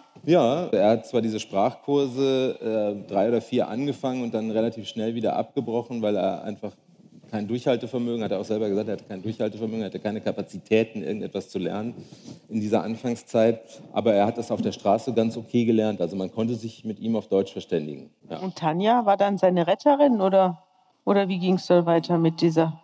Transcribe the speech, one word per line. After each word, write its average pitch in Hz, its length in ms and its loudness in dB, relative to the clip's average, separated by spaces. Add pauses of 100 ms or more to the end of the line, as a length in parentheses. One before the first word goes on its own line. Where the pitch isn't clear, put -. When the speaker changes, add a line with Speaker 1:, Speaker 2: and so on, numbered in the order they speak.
(240)
Speaker 1:
Ja, 156 420 4
er 104 240 4
hat 113 160 2
zwar 117 160 0
diese 110 180 -2
Sprachkurse, 127 1600 0
äh, - 60 -16
drei 98 180 2
oder 117 120 2
vier 117 280 -2
angefangen 127 540 -4
und 117 100 -6
dann 110 200 -2
relativ 110 340 -2
schnell 113 300 -6
wieder 110 180 -2
abgebrochen, 117 680 -4
weil 104 140 0
er 95 280 -2
einfach 104 320 -10 (520)
kein 104 200 -6
Durchhaltevermögen, 120 760 -2
hat 98 80 -4
er 98 80 -2
auch 104 60 -6
selber 107 240 -2
gesagt, 104 200 -2
er 107 40 -4
hatte - 120 -10
kein 92 180 -12
Durchhaltevermögen, 110 580 -6
er 104 60 -4
hatte 92 120 -8
keine - 220 -6
Kapazitäten, 107 840 -2
irgendetwas 98 460 -6
zu 98 100 -6
lernen 101 360 -4 (540)
in 110 120 -4
dieser 104 240 0
Anfangszeit. 113 760 0 (320)
Aber 104 220 2
er 101 120 4
hat 117 120 -2
das 120 140 -6
auf 110 100 -2
der 101 80 -2
Straße 107 440 0
ganz 113 220 0
okay 117 280 0
gelernt. 107 360 2
Also 85 140 -2
man 95 160 -4
konnte 113 240 -2
sich 110 300 -10
mit 110 160 -8
ihm 113 160 -2
auf 104 100 -4
Deutsch 98 260 2
verständigen. 76 580 -6 (200)
Ja. 82 80 -8
Speaker 2:
Und 185 160 -8
Tanja 202 500 0
war 202 120 4
dann 202 220 2
seine 180 280 4
Retterin 277 540 4
oder, 190 420 4 (420)
oder 196 220 4
wie 185 140 -2
ging's 185 260 2
dann 175 200 6
weiter 170 320 2
mit 165 220 2
dieser, 160 440 2